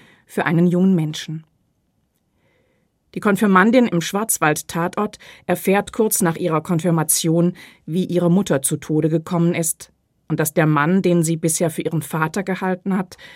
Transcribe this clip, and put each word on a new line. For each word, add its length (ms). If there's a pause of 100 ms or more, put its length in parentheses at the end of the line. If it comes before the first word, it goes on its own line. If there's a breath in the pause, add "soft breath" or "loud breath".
(260 loud breath)
für 200
einen 200
jungen 280
Menschen. 500 (1700)
Die 60
Konfirmandin 680
im 140
Schwarzwald-Tatort 1160 (280 loud breath)
erfährt 460
kurz 300
nach 140
ihrer 260
Konfirmation, 920 (320 loud breath)
wie 180
ihre 260
Mutter 320
zu 140
Tode 320
gekommen 460
ist 380 (360)
und 120
dass 140
der 120
Mann, 360
den 200
sie 140
bisher 340
für 120
ihren 200
Vater 400
gehalten 540
hat, 200 (200 loud breath)